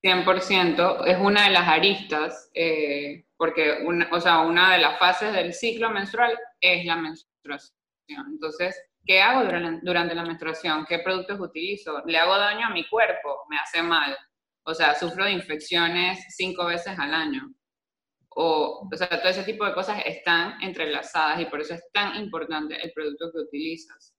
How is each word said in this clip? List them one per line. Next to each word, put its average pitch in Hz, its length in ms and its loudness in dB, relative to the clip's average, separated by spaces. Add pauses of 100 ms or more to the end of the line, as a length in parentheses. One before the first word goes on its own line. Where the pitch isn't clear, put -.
Cien 185 240 2
por 185 160 4
ciento, 180 640 2
es 180 120 6
una 202 280 6
de 196 60 8
las 175 160 4
aristas, 165 840 0
eh, 151 720 -2 (120)
porque 156 480 2
una, 170 260 0
o 170 100 0
sea, 170 200 6
una 175 320 6
de 175 60 4
las 151 200 2
fases 196 340 2
del 175 200 -2
ciclo 226 360 -2
menstrual 214 480 0 (240)
es 175 240 4
la 165 120 0
menstruación. 156 760 -10 (540)
Entonces, 156 520 -6 (260)
¿qué 190 160 6
hago 240 240 4
durante, 170 380 -2
durante 175 300 0
la 170 100 -4
menstruación? 160 640 -4
¿Qué 170 120 -2
productos 185 400 -4
utilizo? 165 680 -8
¿Le 160 140 0
hago 180 180 4
daño 208 300 0
a - 40 0
mi 170 160 -4
cuerpo? 196 640 -2
¿Me 151 80 -4
hace 165 240 -4
mal? 156 340 0 (480)
O 160 120 -6
sea, 156 180 4
sufro 175 320 -2
de 202 60 2
infecciones 175 920 -2 (120)
cinco 180 300 -4
veces 175 340 -4
al 143 140 -2
año. 139 380 -4 (760)
O, 156 640 0
o - 60 -8
sea, 180 120 -2
todo 175 200 0
ese 190 140 -2
tipo 208 220 -4
de 190 80 -2
cosas 202 320 -4
están 175 560 0
entrelazadas 156 800 -2
y 165 60 -2
por 147 160 -6
eso 156 120 -8
es - 180 -14
tan 202 260 -2
importante 160 640 -6
el 165 140 -10
producto 156 380 -6
que 165 80 -8
utilizas. 156 800 -10